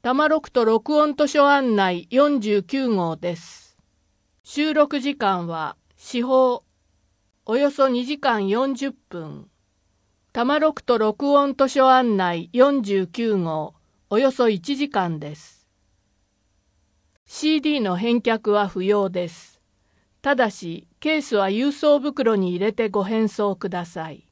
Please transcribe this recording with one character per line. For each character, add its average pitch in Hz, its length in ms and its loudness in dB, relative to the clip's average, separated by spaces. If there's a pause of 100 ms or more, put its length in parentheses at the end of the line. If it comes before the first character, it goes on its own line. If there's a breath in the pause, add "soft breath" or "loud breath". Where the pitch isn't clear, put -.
多 247 120 -2
摩 302 160 2
六 302 200 0
都 240 140 0
録 220 320 2
音 302 180 2
図 294 140 0
書 285 220 4
案 262 260 2
内 185 340 0
四 285 300 2
十 208 240 0
九 269 240 -4
号 175 300 -2
で 175 180 -6
す。 - 420 -20 (680)
収 302 280 -2
録 294 280 0
時 285 160 -6
間 185 300 -2
は、 160 280 -8 (220)
始 - 260 -6
報。 254 400 2 (800)
お 226 120 -2
よ 285 120 2
そ 269 200 2
二 247 160 -2
時 285 120 -6
間 240 300 -2
四 247 280 -2
十 269 180 -6
分。 151 560 -16 (840)
多 240 140 -2
摩 285 120 2
六 302 240 0
都 240 160 0
録 220 360 0
音 285 200 2
図 269 140 0
書 262 220 4
案 254 260 4
内 175 380 -2
四 269 280 4
十 196 260 -2
九 220 280 -2
号。 160 380 -4 (360)
お 208 80 0
よ 262 140 2
そ 247 160 0
一 220 300 -2
時 285 120 -4
間 170 300 -4
で 147 160 -12
す。 - 320 -20 (1600)
シ 311 320 -2
ー 277 40 -2
デ 302 100 -2
ィ 294 80 0
ー - 20 -2
の 185 160 -2
返 233 240 0
却 226 300 -2
は 202 180 2
不 185 160 -6
要 202 240 2
で 180 180 -6
す。 - 320 -20 (600)
た 277 120 0
だ 240 160 2
し、 175 380 -12 (140)
ケ 311 160 0
ー 294 40 -2
ス 240 140 -4
は 196 140 2
郵 254 240 0
送 294 260 2
袋 254 380 0
に 185 140 -2
入 175 80 -4
れ 208 120 0
て 220 160 -2
ご 202 160 -2
返 220 240 0
送 202 300 -2
く 190 120 -8
だ 175 160 -8
さ 160 260 -12
い。 - 200 -20